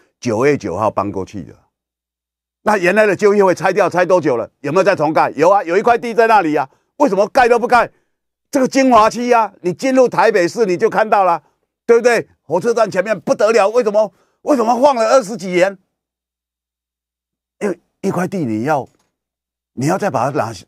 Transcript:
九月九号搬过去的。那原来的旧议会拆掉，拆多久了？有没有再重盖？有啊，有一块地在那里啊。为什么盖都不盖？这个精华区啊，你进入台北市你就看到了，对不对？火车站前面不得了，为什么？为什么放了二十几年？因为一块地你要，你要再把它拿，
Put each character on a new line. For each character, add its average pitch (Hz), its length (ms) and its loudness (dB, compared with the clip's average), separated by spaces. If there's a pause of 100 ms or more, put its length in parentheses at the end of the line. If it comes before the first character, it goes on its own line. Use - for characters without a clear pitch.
(200)
九 117 240 -4
月 143 120 2
九 87 200 -8
号 104 140 -2
搬 101 200 -4
过 98 140 -8
去 92 200 -14
的。 53 100 -20 (1040)
那 214 160 0
原 180 180 0
来 214 120 4
的 185 100 0
旧 202 180 2
议 208 80 2
会 180 120 4
拆 190 180 -2
掉， 180 160 0
拆 175 160 0
多 180 160 2
久 135 160 0
了？ 110 140 -6 (100)
有 139 100 -8
没 160 80 -2
有 185 60 2
再 190 100 2
重 156 200 -2
盖？ 151 160 2
有 147 200 2
啊， 196 140 2
有 170 140 -2
一 220 40 -2
块 233 140 2
地 233 160 -6
在 226 140 2
那 220 160 4
里 151 120 -2
啊。 139 140 -2 (300)
为 285 100 2
什 190 80 -4
么 202 120 2
盖 247 200 2
都 240 100 2
不 233 80 -6
盖？ 226 240 2 (580)
这 277 120 -2
个 254 80 0
精 254 220 2
华 220 180 6
区 240 240 -2
啊， 226 200 0 (100)
你 180 100 -4
进 262 220 -2
入 254 120 4
台 196 240 0
北 185 160 2
市 220 200 -2
你 180 100 -2
就 214 120 0
看 214 200 -2
到 202 160 2
了， 170 180 -2 (440)
对 233 100 4
不 233 60 0
对？ 220 260 0 (140)
火 170 180 -4
车 233 120 -2
站 220 160 0
前 180 140 -4
面 208 160 -4
不 269 160 -2
得 214 160 0
了， 208 200 2
为 240 120 0
什 208 80 -2
么？ 208 220 0 (300)
为 294 120 0
什 240 80 0
么 233 160 0
放 277 160 2
了 226 140 -2
二 262 140 4
十 208 140 -10
几 180 120 -10
年？ 180 280 0 (1800)
因 202 80 -4
为 - 120 -8 (220)
一 196 80 -4
块 175 180 -4
地 175 160 -6
你 110 200 -4
要， 139 220 -4 (840)
你 131 140 -6
要 180 100 0
再 190 140 -4
把 123 200 -2
它 139 80 -6
拿， 113 160 -4 (120)